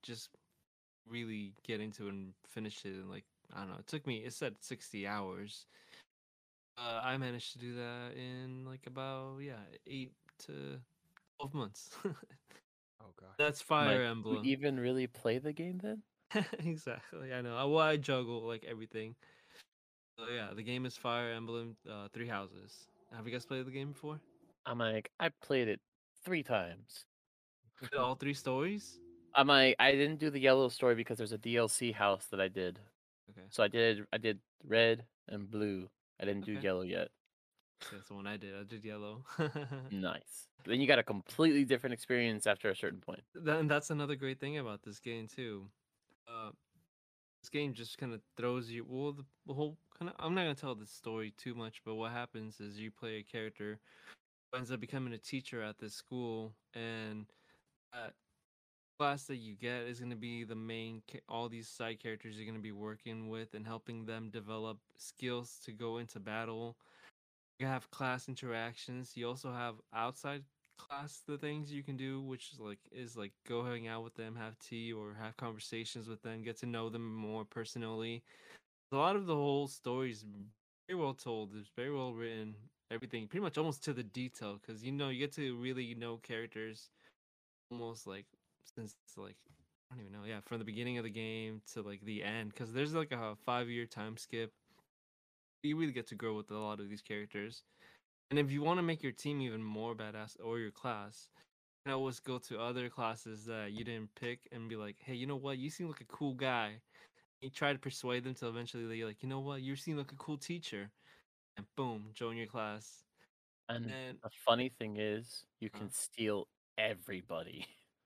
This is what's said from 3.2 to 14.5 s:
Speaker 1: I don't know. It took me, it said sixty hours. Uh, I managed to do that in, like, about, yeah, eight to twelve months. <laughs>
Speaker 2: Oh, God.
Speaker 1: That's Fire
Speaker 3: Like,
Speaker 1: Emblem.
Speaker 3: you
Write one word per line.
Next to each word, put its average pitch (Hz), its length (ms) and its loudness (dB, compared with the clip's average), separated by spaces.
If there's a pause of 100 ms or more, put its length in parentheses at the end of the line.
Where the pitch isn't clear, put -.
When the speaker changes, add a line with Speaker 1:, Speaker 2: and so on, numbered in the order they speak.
Speaker 1:
I 98 80 -8
don't 95 100 -8
know. - 80 -8
It - 80 -16
took 147 200 -4
me, 113 180 -2
it 123 80 -8
said 117 300 -6
sixty 104 440 -6
hours. 101 580 -4 (1120)
Uh, 117 260 -2
I 131 140 2
managed 123 360 -4
to 127 60 -14
do 120 160 -6
that 120 400 -6
in, 127 500 -8
like, 131 220 -12
about, 135 520 -6
yeah, 139 200 -8 (260)
eight 131 280 -6 (260)
to - 420 -8 (580)
twelve 139 140 -6
months. 117 500 -6
<laughs> - 360 -6 (640)
Speaker 2:
Oh, 101 140 -20
God. 95 220 -20
Speaker 1:
That's 147 240 4
Fire 147 400 8
Speaker 3:
Like, - 20 4
Speaker 1:
Emblem. 110 420 0
Speaker 3:
you 135 60 6